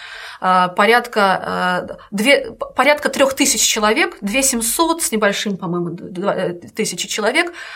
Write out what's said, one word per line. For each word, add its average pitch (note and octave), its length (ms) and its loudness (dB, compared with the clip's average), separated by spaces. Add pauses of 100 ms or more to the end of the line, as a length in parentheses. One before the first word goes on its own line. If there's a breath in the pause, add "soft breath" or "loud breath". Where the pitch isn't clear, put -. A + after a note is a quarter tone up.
(400 loud breath)
а, F#3 280 4
порядка, F#3+ 1200 2
э, - 40 -10 (180 loud breath)
две, G#3+ 400 2
п-, - 140 -8 (100)
порядка D4 320 2
трёх C4+ 260 2
тысяч B3+ 280 0
человек, A3+ 580 0
две G#3+ 240 0
семьсот D4 580 0
с - 80 -4
небольшим, G3+ 460 0
по-моему, F3 340 -2
д-, F3 140 -12
два, F#3 320 -4
э, F3+ 180 -2
тысячи - 540 -6
человек E4+ 440 0 (240 loud breath)